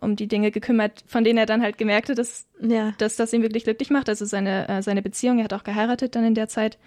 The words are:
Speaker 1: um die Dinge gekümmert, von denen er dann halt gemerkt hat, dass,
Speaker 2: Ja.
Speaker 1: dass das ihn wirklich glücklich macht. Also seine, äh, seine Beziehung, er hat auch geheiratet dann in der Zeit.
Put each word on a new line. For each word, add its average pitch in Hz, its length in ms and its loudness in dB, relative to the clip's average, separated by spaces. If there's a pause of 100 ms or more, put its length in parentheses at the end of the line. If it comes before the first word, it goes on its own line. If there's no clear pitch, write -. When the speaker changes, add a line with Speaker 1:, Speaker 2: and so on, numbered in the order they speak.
Speaker 1:
um 208 140 0
die 208 100 -4
Dinge 208 240 2
gekümmert, 214 560 0
von 226 180 0
denen 226 140 4
er 220 80 4
dann 220 160 2
halt 208 160 -2
gemerkt 214 320 0
hat, 233 80 -2
dass, - 280 -4 (140)
Speaker 2:
Ja. 220 380 0
Speaker 1:
dass 214 180 0
das 226 160 -2
ihn 233 100 2
wirklich 226 220 -2
glücklich 220 260 -2
macht. 269 200 2
Also 208 160 -2
seine, 196 420 -2
äh, 196 140 -2
seine 202 180 0
Beziehung, 247 380 0
er 220 60 2
hat 202 100 -6
auch 202 100 -8
geheiratet 240 520 -2
dann 226 80 2
in 226 100 4
der 220 140 0
Zeit. 220 280 -2 (100)